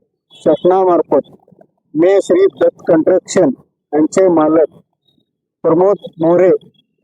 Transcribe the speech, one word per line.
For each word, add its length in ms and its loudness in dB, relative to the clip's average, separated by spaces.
शासनामार्फत 960 -2
मे 280 2
श्री 240 0
दत्त 280 -2
कन्स्ट्रक्शन 640 0
यांचे 340 0
मालक 500 0
प्रमोद 340 0
मोरे 280 2